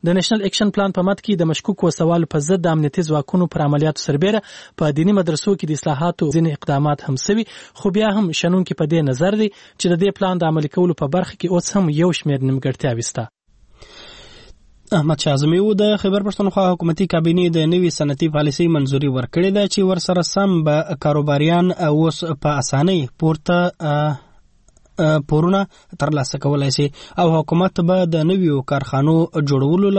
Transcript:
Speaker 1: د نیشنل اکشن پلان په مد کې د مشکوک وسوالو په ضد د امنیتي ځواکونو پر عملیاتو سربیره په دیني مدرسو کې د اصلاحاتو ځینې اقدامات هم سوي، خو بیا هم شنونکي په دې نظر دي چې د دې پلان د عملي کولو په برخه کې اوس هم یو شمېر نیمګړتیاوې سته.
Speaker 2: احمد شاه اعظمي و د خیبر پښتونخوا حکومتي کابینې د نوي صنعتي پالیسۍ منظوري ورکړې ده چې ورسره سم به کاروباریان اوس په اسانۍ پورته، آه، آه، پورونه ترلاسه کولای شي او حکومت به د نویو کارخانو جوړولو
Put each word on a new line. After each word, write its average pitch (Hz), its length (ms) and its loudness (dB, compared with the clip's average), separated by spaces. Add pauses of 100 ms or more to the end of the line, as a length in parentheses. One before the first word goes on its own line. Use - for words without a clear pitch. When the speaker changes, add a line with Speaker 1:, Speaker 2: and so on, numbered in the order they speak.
Speaker 1:
د 170 100 2
نیشنل 196 300 0
اکشن 202 280 0
پلان 196 220 0
په 180 100 0
مد 196 160 -2
کې 196 200 -2
د 165 80 2
مشکوک - 340 -2
وسوالو 170 500 2
په 156 140 0
ضد 185 180 2
د 165 80 2
امنیتي 156 320 0
ځواکونو 156 480 0
پر 156 100 -2
عملیاتو 147 380 0
سربیره 190 400 0 (400)
په 151 160 0
دیني 185 220 4
مدرسو 170 340 0
کې 190 160 -4
د 151 100 -2
اصلاحاتو 165 560 -2
ځینې 165 220 2
اقدامات 147 500 -2
هم 135 160 -2
سوي، 214 220 0 (340)
خو 202 160 -2
بیا 214 220 2
هم 180 220 0
شنونکي 180 420 0
په 160 100 0
دې 160 180 2
نظر 170 300 0
دي 220 100 2
چې - 420 -10
د 175 100 4
دې 196 180 0
پلان 185 240 0
د 160 80 2
عملي 156 240 -2
کولو 180 240 2
په 147 160 -2
برخه 180 240 -2
کې 180 160 -4
اوس - 220 -2
هم 165 240 2
یو 180 180 2
شمېر 143 200 -2 (100)
نیمګړتیاوې 131 600 -2
سته. - 140 -8 (1800)
Speaker 2:
احمد 156 260 0
شاه 151 120 2
اعظمي 160 260 2
و 214 180 2
د 208 220 2
خیبر 196 260 0
پښتونخوا 196 460 0
حکومتي 170 400 -2
کابینې 170 420 2
د 156 160 0
نوي 180 240 2
صنعتي 147 400 -2
پالیسۍ 151 400 0
منظوري 139 400 0
ورکړې 165 400 -2
ده 202 60 2 (100)
چې 202 160 0
ورسره 175 400 -2
سم 196 260 0 (140)
به 151 400 -2
کاروباریان 151 680 2 (140)
اوس 156 340 0
په 151 400 -2
اسانۍ 175 380 0 (180)
پورته، 160 400 0 (320)
آه، 147 220 0 (920)
آه، 156 140 2 (120)
پورونه 175 280 2 (440)
ترلاسه 147 420 -2
کولای 139 320 0
شي 143 100 0 (360)
او 170 100 4
حکومت 170 580 0
به 185 240 2
د 156 160 0
نویو 160 400 0
کارخانو 139 460 2 (180)
جوړولو 151 640 2